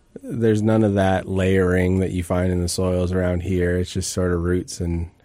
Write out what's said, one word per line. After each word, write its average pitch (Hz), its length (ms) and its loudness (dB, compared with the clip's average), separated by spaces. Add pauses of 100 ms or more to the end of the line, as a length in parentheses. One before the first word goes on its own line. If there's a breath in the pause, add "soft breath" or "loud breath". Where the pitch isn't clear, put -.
(240 soft breath)
there's 113 360 0
none 110 220 2
of 104 120 2
that 95 340 2
layering 92 720 2
that 92 100 0
you 90 140 -4
find 92 280 0
in 90 80 0
the 87 80 -2
soils 90 440 -2
around 90 320 -2
here. 90 340 0
It's 90 140 -4
just 92 200 -6
sort 90 200 0
of 85 100 -2
roots 90 380 -2
and 85 280 -4 (160)